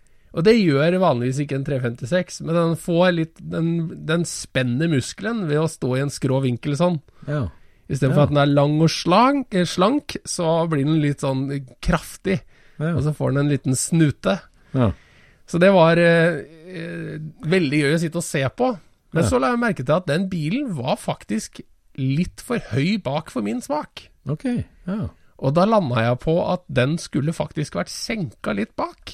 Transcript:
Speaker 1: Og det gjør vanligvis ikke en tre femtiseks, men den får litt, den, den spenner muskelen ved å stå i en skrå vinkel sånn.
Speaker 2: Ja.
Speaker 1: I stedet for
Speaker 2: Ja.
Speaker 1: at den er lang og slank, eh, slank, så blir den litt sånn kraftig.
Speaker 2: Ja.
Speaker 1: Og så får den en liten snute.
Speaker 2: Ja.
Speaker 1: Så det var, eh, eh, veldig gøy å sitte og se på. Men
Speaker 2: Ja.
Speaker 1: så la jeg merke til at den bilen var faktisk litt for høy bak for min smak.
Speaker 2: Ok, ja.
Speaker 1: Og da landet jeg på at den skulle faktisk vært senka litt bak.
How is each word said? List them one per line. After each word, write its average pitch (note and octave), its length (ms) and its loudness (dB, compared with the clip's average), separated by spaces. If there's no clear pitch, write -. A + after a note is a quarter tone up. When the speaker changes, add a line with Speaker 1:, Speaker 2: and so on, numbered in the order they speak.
Speaker 1:
Og D#3+ 100 -2
det A3+ 160 6
gjør E3+ 400 2
vanligvis C3 400 0
ikke C#3+ 160 -4
en C3+ 80 -4
tre C#3 160 -4
femtiseks, B2+ 640 -4
men D3+ 140 -4
den E3 200 2
får F3 400 2
litt, E3 200 -4
den, E3 560 -4
den D#3+ 200 0
spenner C3 640 -2
muskelen G3 580 -2
ved D3 120 0
å D#3+ 100 0
stå B2+ 280 -4
i C3+ 40 0
en C#3+ 80 -2
skrå C3+ 340 -2
vinkel C3 320 -2
sånn. F3 240 2
Speaker 2:
Ja. C#3+ 220 -2
Speaker 1:
I D3 60 -2
stedet C3+ 200 2
for D3 60 6
Speaker 2:
Ja. - 20 8
Speaker 1:
at C#3 60 4
den D3 80 2
er C#3+ 100 6
lang C#3+ 340 4
og E3 80 6
slank, B3 640 2
eh, F3+ 120 2
slank, A3 600 0
så E3 440 0
blir C#3+ 160 0
den D#3 160 2
litt C#3+ 180 0
sånn C3+ 460 -4
kraftig. - 600 -2
Speaker 2:
Ja. D#3+ 160 -2
Speaker 1:
Og C3+ 80 0
så D3+ 120 0
får C3 180 -2
den C#3+ 120 2
en D3 40 2
liten C3+ 260 0
snute. E3 640 0
Speaker 2:
Ja. A#2+ 180 2
Speaker 1:
Så E3 140 -2
det F#3+ 120 8
var, E3 260 6
eh, E3+ 440 4
eh, E3+ 520 -10
veldig D#3 400 2
gøy C#3 100 2
å E3 60 2
sitte E3 180 -4
og F3 60 -4
se - 260 -4
på. B3 300 -2
Men D#3+ 100 2
Speaker 2:
Ja. - 60 4
Speaker 1:
så B3 100 4
la C4 120 2
jeg A#3+ 80 0
merke G#3 260 -2
til - 100 0
at - 120 -2
den F#3 220 0
bilen F#3 440 -4
var C#3 220 -2
faktisk - 680 -6
litt C#3 440 -2
for A#3+ 160 -4
høy F3 460 -2
bak D3 260 -6
for B3 120 -6
min G#3+ 200 -4
smak. - 460 -8
Speaker 2:
Ok, G3 380 -4
ja. F#3 220 -4
Speaker 1:
Og C#3 140 0
da E3+ 120 4
landet F#3 320 2
jeg A#2 240 2
på E3 320 0
at F3+ 180 -6
den C3+ 260 2
skulle D3+ 360 -4
faktisk D3+ 420 -6
vært F3 140 -4
senka G#3+ 680 -6
litt G3+ 220 -4
bak. - 360 -8